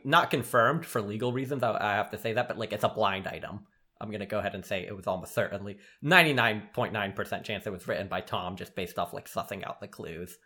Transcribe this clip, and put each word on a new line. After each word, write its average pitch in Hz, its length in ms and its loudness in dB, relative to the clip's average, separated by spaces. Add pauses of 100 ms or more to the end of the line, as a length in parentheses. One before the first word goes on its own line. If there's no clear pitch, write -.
not 156 240 6
confirmed 135 560 4
for 117 160 -2
legal 110 320 -2
reasons, 131 280 -2
I, 110 160 2
I 101 180 2
have 104 160 0
to 107 60 -6
say 113 140 -2
that, 120 160 2
but, - 80 -6
like, 107 160 -4
it's 101 100 -2
a 117 60 6
blind 98 380 2
item. 82 400 -8 (340)
I'm 107 100 -8
gonna 104 140 -4
go 104 140 -2
ahead 98 160 -2
and 95 100 -6
say 92 220 -4
it 101 100 -8
was 92 100 -8
almost 90 280 -2
certainly 98 420 -2 (240)
ninety-nine 135 720 6
point 104 220 -2
nine 101 180 0
percent 98 320 -4
chance 104 220 -4
it 104 80 -4
was 90 120 -12
written 95 220 -2
by 92 140 -4
Tom, 92 340 -4
just 90 180 -10
based 90 240 -6
off, 90 140 -2
like, - 160 -10
sussing 95 380 -6
out - 160 -10
the 104 40 -12
clues. 82 600 -10